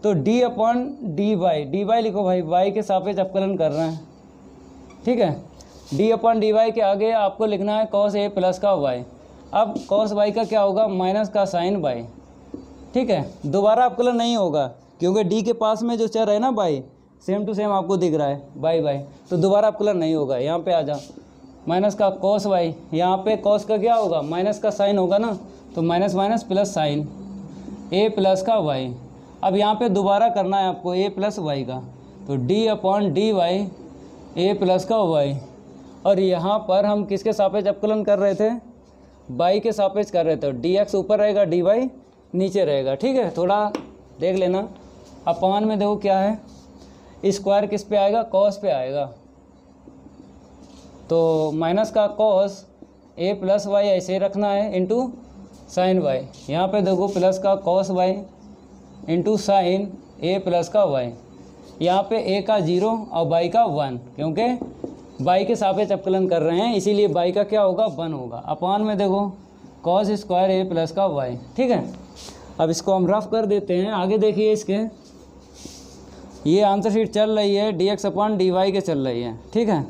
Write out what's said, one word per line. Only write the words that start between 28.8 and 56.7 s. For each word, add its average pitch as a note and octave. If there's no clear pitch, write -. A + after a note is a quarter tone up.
अब F#3
यहाँ G#3
पे A#3+
दोबारा G3+
करना G3
है F#3+
आपको F3+
a G3
plus G3+
y C#3+
का, A2+
तो C#3
d F3+
upon G3+
dy G#3+
a F#3+
plus F#3
का A3+
y। C#3+
और F#3+
यहाँ F#3
पर G3+
हम G#3
किसके G3
सापेक्ष G3
अवकलन G#3+
कर G3+
रहे G3
थे, G#3+
y F3+
के A3
सापेक्ष G3+
कर E3+
रहे D#3
थे। C#3+
dx F#3+
ऊपर G3
रहेगा, G#3
dy F#3+
नीचे F#3
रहेगा, C3+
ठीक C4
है। A3
थोड़ा G3+
देख F3+
लेना, F#3+
अपान F#3+
में G#3+
देखो G#3
क्या G3+
है, G#3+
Square G3+
किस G3+
पे G#3
आएगा, G#3
cos G3
पे G3+
आएगा। C#3
तो D#3+
minus F3+
का G#3
cos G3
a F#3
plus G3
y G3+
ऐसे F#3
रखना G3
है G3+
into F#3
sin F#3
y। C3+
यहाँ E3+
पे G3+